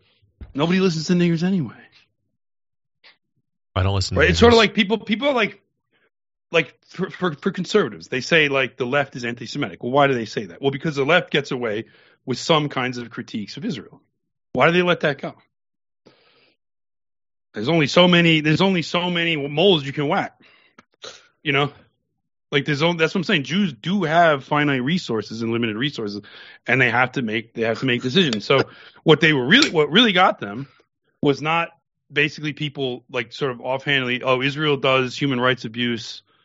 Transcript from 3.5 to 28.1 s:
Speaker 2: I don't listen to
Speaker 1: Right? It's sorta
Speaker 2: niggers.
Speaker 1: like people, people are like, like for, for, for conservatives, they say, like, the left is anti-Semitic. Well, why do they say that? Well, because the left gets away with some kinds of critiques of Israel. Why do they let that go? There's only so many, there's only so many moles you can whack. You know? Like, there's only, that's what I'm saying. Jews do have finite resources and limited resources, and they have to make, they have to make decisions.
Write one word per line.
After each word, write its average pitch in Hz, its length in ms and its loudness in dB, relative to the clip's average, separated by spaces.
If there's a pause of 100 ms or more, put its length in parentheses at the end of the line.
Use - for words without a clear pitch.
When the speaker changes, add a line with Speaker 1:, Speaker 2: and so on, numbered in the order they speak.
Speaker 2:
I 95 60 0
don't 98 120 0
listen 95 200 -2
to 92 60 2
Speaker 1:
Right? 165 100 4
It's 170 80 2
sorta 233 160 8
Speaker 2:
niggers. 226 40 8
Speaker 1:
like 208 160 2
people, 214 240 0
people 226 300 -2
are 269 60 0
like, 220 260 -4 (880)
like - 360 -2
for, 180 240 -8
for, 180 240 -4
for - 160 -4
conservatives, 147 580 -2
they 131 140 -6
say, 156 260 2
like, 135 300 -2
the 127 80 -2
left 135 280 -2
is 120 120 -8
anti-Semitic. 117 560 -8
Well, 120 100 -6
why 143 140 4
do 139 80 2
they 117 100 -2
say 107 220 -8
that? - 160 -18
Well, 139 80 0
because 135 260 -4
the 139 80 0
left 170 260 2
gets 143 200 -2
away 113 340 -4 (400)
with 123 140 -4
some 151 320 2
kinds 127 260 -4
of 120 140 -10
critiques 110 480 -12
of 143 80 -12
Israel. 139 340 -10 (540)
Why 131 140 4
do 170 40 2
they 180 100 4
let 175 180 0
that 151 200 -2
go? 165 140 -10 (2250)
There's 110 140 -6
only 160 180 2
so 180 220 6
many, 170 320 4
there's 151 200 2
only 185 220 2
so 175 280 -4
many 170 260 -2
moles 147 480 2
you 139 80 -8
can 143 160 -2
whack. 170 320 -4 (1000)
You 147 100 -2
know? 139 200 0 (800)
Like, 143 140 0
there's 147 180 -2
only, 170 160 2
that's 160 160 0
what 202 60 -2
I'm 156 40 -2
saying. 170 200 0
Jews 170 300 -2
do 185 300 -2
have 156 400 4
finite 147 380 0
resources 117 600 -4
and 113 100 -2
limited 117 240 -2
resources, 110 460 -6 (440)
and 123 140 2
they 123 100 4
have 120 220 0
to 139 100 -4
make, 110 300 -6
they 120 100 -4
have 113 180 -2
to 135 60 -4
make 123 140 0
decisions. 127 460 0